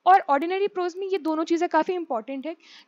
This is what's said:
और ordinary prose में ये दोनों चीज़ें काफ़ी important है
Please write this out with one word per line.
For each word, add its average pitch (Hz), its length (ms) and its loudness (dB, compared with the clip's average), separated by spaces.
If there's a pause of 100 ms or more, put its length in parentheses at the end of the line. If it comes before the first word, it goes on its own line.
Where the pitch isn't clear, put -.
और 370 140 8
ordinary 349 480 0
prose 359 300 -4
में 392 100 -6
ये 381 100 -2
दोनों 311 260 -2
चीज़ें 330 260 0
काफ़ी 330 240 0
important 269 540 -6
है 330 100 -10 (300)